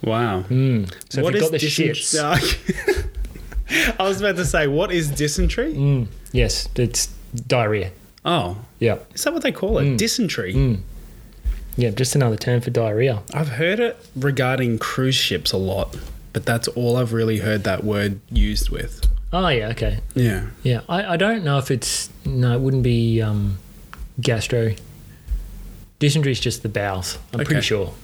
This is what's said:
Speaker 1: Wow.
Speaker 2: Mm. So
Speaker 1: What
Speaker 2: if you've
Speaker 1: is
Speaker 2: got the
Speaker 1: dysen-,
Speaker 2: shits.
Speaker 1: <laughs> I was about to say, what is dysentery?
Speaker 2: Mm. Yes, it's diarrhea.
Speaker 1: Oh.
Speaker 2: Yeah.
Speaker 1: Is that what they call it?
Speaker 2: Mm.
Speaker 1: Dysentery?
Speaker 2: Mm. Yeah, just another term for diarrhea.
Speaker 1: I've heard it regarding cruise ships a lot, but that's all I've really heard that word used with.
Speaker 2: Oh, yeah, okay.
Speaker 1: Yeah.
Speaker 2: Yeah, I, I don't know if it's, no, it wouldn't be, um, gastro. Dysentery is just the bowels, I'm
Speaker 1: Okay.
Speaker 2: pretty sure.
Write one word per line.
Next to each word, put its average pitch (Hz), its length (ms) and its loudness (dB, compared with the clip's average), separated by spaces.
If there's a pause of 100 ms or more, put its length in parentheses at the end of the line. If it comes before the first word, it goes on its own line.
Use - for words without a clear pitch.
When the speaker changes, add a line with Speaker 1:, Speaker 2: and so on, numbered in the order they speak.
Speaker 1:
Wow. 110 460 0
Speaker 2:
Mm. 123 420 2 (180)
So 135 140 -2
Speaker 1:
What 175 120 2
Speaker 2:
if 208 60 4
you've 160 140 2
Speaker 1:
is 147 160 0
Speaker 2:
got 160 100 0
the 156 100 2
Speaker 1:
dysen-, 156 1160 0 (600)
Speaker 2:
shits. 320 260 0
Speaker 1:
<laughs> - 40 -16
I 190 40 2
was 190 180 0
about 202 140 2
to 175 100 0
say, 160 220 2
what 165 240 2
is 165 180 0
dysentery? 165 640 0
Speaker 2:
Mm. 139 340 2 (240)
Yes, 120 440 2
it's 117 320 0 (400)
diarrhea. 107 440 2 (320)
Speaker 1:
Oh. 107 340 0 (220)
Speaker 2:
Yeah. 110 180 2 (160)
Speaker 1:
Is - 100 -6
that 302 100 0
what 339 80 -2
they 269 100 0
call 214 280 0
it? - 60 2
Speaker 2:
Mm. 135 120 2
Speaker 1:
Dysentery? 170 560 0
Speaker 2:
Mm. 127 260 2 (1000)
Yeah, 120 120 2
just 120 260 -2
another 120 220 4
term 123 240 2
for 120 80 -2
diarrhea. 113 520 2 (120)
Speaker 1:
I've 151 160 -2
heard 165 300 0
it 240 180 -2 (180)
regarding 131 640 2
cruise 131 360 0
ships - 360 0
a 101 60 0
lot, 95 400 -2 (360)
but 104 120 -4
that's 117 240 0
all 120 280 2
I've 123 140 0
really 113 280 2
heard 104 260 0
that 95 180 0
word 101 360 0 (100)
used 107 400 2
with. - 360 -4 (280)
Speaker 2:
Oh, 180 160 2
yeah, 113 200 2
okay. 110 300 0 (140)
Speaker 1:
Yeah. 107 320 2 (180)
Speaker 2:
Yeah, 120 240 2
I, 185 260 -2
I 170 40 2
don't 208 260 2
know 143 140 2
if 131 140 0
it's, - 380 -2 (160)
no, 123 300 2
it 127 60 2
wouldn't 131 220 2
be, 117 380 4
um, 101 360 0 (640)
gastro. 113 540 2 (1200)
Dysentery 143 320 4
is 123 80 0
just - 240 -2
the 110 60 -2
bowels, 101 480 -2 (160)
I'm 120 80 -2
Speaker 1:
Okay. 143 60 0
Speaker 2:
pretty 147 140 2
sure. 98 300 0 (120)